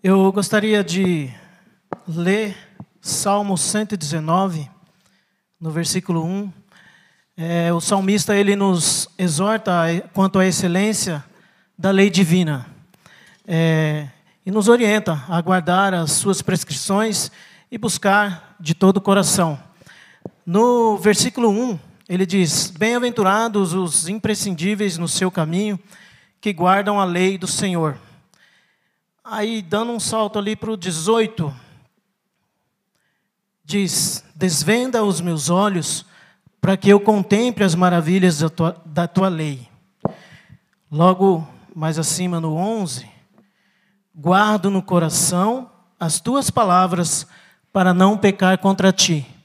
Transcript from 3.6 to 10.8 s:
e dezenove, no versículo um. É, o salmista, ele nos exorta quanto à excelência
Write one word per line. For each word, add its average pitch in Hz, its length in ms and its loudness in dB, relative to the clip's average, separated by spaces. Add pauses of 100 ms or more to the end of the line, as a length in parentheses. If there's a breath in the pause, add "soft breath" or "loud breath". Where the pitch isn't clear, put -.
e 196 40 -6
dezenove, 160 720 -2 (920)
no 160 80 -8
versículo 170 560 -2
um. 196 260 -6 (840 soft breath)
É, 170 360 -2
o 170 80 0
salmista, 196 520 0
ele 202 220 2
nos 190 600 0
exorta 180 680 0 (300)
quanto 190 260 2
à 185 60 4
excelência 185 760 -2 (560 soft breath)